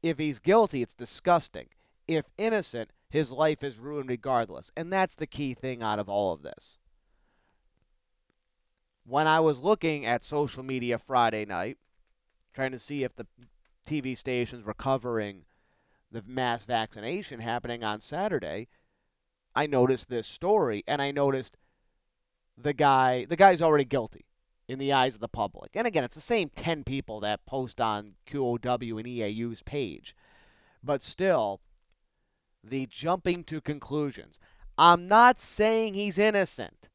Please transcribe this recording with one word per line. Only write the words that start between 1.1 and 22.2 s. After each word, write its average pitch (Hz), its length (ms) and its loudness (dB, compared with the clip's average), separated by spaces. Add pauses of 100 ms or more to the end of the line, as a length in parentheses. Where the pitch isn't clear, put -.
If 160 180 0 (120)
innocent, 196 540 -4 (180)
his 143 220 -2
life 151 320 0
is 123 160 -8
ruined 135 300 -10
regardless. 117 680 -4
And 165 160 -6
that's 190 220 0
the 156 100 -8
key 135 300 -6
thing 127 260 -8
out 107 160 -2
of 101 120 -6
all 101 220 0
of 73 120 -10
this. - 340 -16 (2250)
When 139 220 0
I 156 140 4
was 151 220 2
looking 160 440 0
at 117 180 -2
social 143 380 -4
media 123 380 -2
Friday 117 440 0
night, 101 340 -6 (760)
trying 135 200 -4
to 123 60 -10
see 143 240 -6
if 120 120 -6
the 117 100 -14 (580)
T 151 160 -4
V 131 140 -6
stations 123 500 -4
were 107 120 -8
covering 113 720 -2 (680)
the 110 160 -12
mass 123 360 -2
vaccination 117 760 -6
happening 117 440 -6
on 107 160 -4
Saturday, 123 680 -6 (880)
I 143 100 2
noticed 131 440 2
this 117 180 -4
story, 165 600 0
and 143 140 0
I 139 80 -2
noticed 139 480 -2 (960)